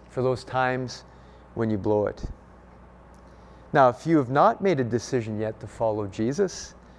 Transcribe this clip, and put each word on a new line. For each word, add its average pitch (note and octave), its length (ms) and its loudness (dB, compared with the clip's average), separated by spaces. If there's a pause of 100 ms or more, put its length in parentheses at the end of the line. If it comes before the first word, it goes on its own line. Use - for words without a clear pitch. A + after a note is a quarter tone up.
for - 140 -6
those B2+ 200 -2
times B2+ 600 -4 (480)
when A2+ 160 -2
you G#2+ 80 0
blow G#2 300 2
it. - 180 -6 (1500)
Now, C#3 140 8
if A#2+ 180 0
you E3 120 4
have B2+ 100 2
not E3 320 2
made F#3 200 2
a B2+ 40 0
decision A2 560 -4
yet G#2+ 200 -4
to A2+ 60 -14
follow G#2+ 400 -2
Jesus, C3+ 680 -4 (240)